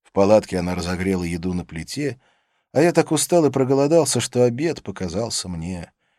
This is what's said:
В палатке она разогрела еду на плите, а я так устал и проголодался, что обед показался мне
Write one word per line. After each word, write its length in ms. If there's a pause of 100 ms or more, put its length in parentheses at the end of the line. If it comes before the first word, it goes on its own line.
В 80
палатке 480
она 160
разогрела 480
еду 300
на 100
плите, 560 (540)
а 80
я 100
так 200
устал 340
и 60
проголодался, 680
что 240
обед 380
показался 640
мне 460 (260)